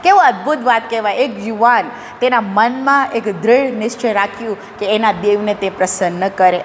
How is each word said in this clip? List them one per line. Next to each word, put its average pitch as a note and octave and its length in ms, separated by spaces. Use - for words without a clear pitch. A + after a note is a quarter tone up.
કેવો G4 160
અદ્ભુત B3+ 440
વાત A3+ 260
કહેવાય, G#3+ 260
એક G#3+ 320
યુવાન A3+ 380
તેના B3 200
મનમાં B3+ 680
એક G3 320
દૃઢ B3 320
નિશ્ચય A3 400
રાખ્યું G3+ 440
કે G#3 160
એના G#3+ 160
દેવને G#3 420
તે G3 160
પ્રસન્ન F#3 580
કરે. F#3 380